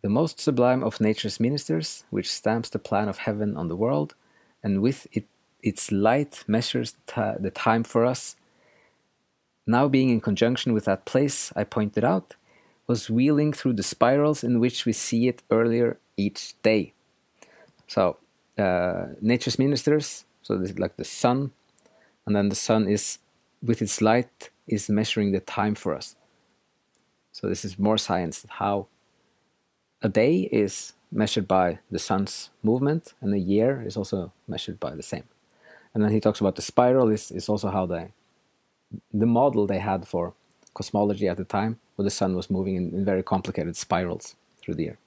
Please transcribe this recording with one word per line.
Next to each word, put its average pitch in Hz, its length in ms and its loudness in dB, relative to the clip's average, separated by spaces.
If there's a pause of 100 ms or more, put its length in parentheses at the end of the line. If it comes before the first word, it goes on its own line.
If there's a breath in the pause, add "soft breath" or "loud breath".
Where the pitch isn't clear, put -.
"The 104 80 -4
most 147 300 0
sublime 127 440 2
of 110 180 -2
nature's 107 380 0
ministers, 147 720 -2
which 98 180 -4
stamps 113 400 -2
the - 80 -6
plan 104 320 -2
of 95 80 -6
heaven 104 400 -2
on 82 120 -4
the 85 60 -4
world, 139 380 -2 (480 soft breath)
and 98 220 0
with 131 280 -2
it, - 140 -4 (380)
its - 280 -2
light 113 560 2
measures 113 460 -2 (140)
ti-, 104 320 -4
the 95 100 -4
time 117 340 0
for 117 220 2
us, - 300 -2 (1300 soft breath)
now 123 220 4
being 131 240 4
in 113 100 2
conjunction 117 520 0
with 107 120 0
that 98 200 0
place - 500 0
I 104 80 0
pointed 107 400 -2
out, - 320 0 (500 soft breath)
was 120 240 0
wheeling 147 420 4
through 131 220 0
the 101 80 0
spirals 143 600 4
in 120 160 2
which 120 260 0
we 113 80 2
see 117 340 0
it - 220 -2
earlier 117 480 2 (200)
each - 440 -4
day." 110 320 2 (920 loud breath)
So, 90 300 2 (420)
uh, 90 480 0 (140)
nature's 120 360 0
ministers, 143 680 0 (180)
so 101 120 -4
this 92 140 -2
is 90 80 -10
like 92 200 -4
the - 60 -8
sun, 131 480 -2 (760 loud breath)
and 104 80 2
then 101 140 2
the 95 60 -2
sun 110 320 2
is, 101 300 -2 (460)
with 117 180 0
its - 200 -2
light, 113 500 0 (160)
is 104 200 -2
measuring 104 440 0
the 95 80 0
time 104 340 -2
for 82 220 -4
us. - 200 -12 (1160)
So - 180 -6
this 95 160 -4
is 92 140 -10
more 107 180 4
science, 90 520 -2
how 101 360 -4 (1160)
a 107 80 2
day 135 320 4 (100)
is 104 420 0 (180)
measured 104 360 0
by 92 320 2 (100)
the 92 80 -6
sun's - 540 -4 (100)
movement, 127 600 0
and 101 120 -2
a 101 60 0
year 110 420 2
is 110 160 -8
also 95 340 -4 (160)
measured - 320 -10
by 80 140 -6
the 73 80 -12
same. - 220 -8 (680 soft breath)
And 107 100 2
then 107 80 4
he 107 80 2
talks 107 220 0
about 98 140 2
the - 60 -8
spiral 123 480 4
is, 107 220 -2
is 92 180 -8
also 104 200 -2
how 92 180 -2
they, 87 240 -8 (1040)
the 107 120 2
model 117 400 4
they 98 140 -2
had 95 280 -4
for 87 260 -4 (400)
cosmology 101 540 0
at 90 100 -2
the 95 80 -6
time, 113 340 -4 (160)
where 101 80 -2
the 101 80 0
sun 92 240 0
was 90 160 -4
moving 95 240 -2
in, 90 180 -4
in 95 120 -2
very 95 180 0
complicated 85 520 -4
spirals - 600 -4 (260)
through 85 140 -8
the 80 80 -4
year. - 240 -8